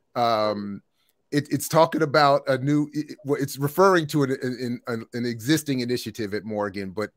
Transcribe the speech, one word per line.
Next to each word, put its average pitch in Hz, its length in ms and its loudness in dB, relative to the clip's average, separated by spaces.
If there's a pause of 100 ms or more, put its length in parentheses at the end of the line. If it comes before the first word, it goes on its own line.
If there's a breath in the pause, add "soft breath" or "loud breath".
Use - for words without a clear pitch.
(140)
Um, 107 680 0 (500)
it, 143 180 0
it's - 180 -2
talking 160 340 2
about 143 460 4
a 135 100 2
new, 147 340 0
it, 147 200 -8
it, 120 120 -20
well, 135 160 -2
it's 131 160 -6
referring 165 520 4
to 147 160 2
an, 131 80 0 (100)
an, 120 440 -6
an, 117 280 -4
an 120 100 -4
existing 127 560 0
initiative 117 540 -4
at 98 100 -4
Morgan, 101 460 -4
but, 104 260 -6